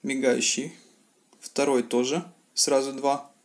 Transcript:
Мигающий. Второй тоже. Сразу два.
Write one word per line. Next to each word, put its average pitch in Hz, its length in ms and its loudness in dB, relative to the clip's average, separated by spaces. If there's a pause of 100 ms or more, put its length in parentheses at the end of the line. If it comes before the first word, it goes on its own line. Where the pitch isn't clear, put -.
Мигающий. 135 680 0 (640)
Второй 139 440 0
тоже. 127 460 -2 (240)
Сразу 135 380 2
два. 139 400 -2 (140)